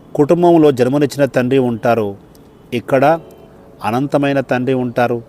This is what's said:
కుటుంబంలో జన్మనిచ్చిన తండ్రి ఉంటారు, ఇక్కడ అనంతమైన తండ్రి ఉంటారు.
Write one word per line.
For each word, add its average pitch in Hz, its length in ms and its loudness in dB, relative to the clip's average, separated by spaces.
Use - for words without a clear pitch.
కుటుంబంలో 170 560 4
జన్మనిచ్చిన 131 540 0
తండ్రి 127 340 0
ఉంటారు, 113 580 -2
ఇక్కడ 139 460 0
అనంతమైన 139 560 -2
తండ్రి 127 340 -2
ఉంటారు. 120 540 -4